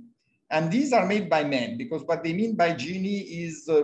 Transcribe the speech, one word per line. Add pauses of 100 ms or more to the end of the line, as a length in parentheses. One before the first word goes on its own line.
(520)
And
these
are
made
by
men,
because
what
they
mean
by
genie
is,
uh,